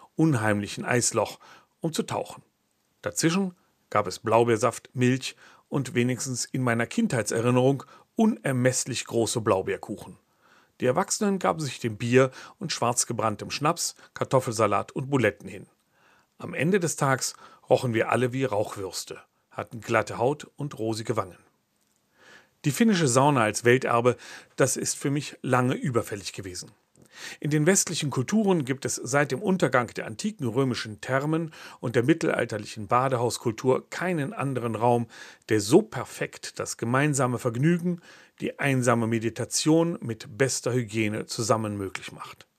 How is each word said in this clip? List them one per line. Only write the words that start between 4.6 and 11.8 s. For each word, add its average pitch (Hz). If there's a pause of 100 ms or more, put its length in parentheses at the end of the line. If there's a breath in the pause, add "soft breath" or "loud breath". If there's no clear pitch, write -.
Milch 127 (340 loud breath)
und -
wenigstens 123
in 135
meiner 117
Kindheitserinnerung 127 (320 loud breath)
unermesslich 131
große 113
Blaubeerkuchen. 95 (640 soft breath)
Die 120
Erwachsenen 190
gaben 180
sich 139
dem 107